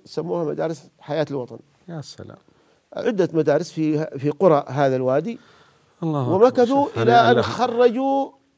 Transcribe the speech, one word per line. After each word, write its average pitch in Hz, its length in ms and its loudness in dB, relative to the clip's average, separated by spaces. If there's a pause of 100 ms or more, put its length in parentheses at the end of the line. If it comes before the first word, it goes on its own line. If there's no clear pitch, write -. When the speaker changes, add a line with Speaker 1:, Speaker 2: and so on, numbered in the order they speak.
Speaker 1:
سموها 170 380 -6
مدارس 156 460 -6 (100)
حياة 151 320 -4
الوطن. 120 280 -10 (280)
Speaker 2:
يا 170 140 -12
سلام. - 360 -18 (560)
Speaker 1:
عدة 190 400 -2
مدارس 156 380 0
في، 156 480 -4
في 143 100 -2
قرى 151 380 4
هذا 135 280 0
الوادي. 135 440 -2 (640)
Speaker 2:
الله 151 180 -2
أكبر. 160 220 2
Speaker 1:
ومكثوا 247 220 4
Speaker 2:
شوف، 277 320 0
Speaker 1:
إلى 233 140 2
Speaker 2:
هنيئا 233 180 6
Speaker 1:
أن 240 60 4
Speaker 2:
لهم. 226 80 2
Speaker 1:
خرجوا 247 880 0 (260)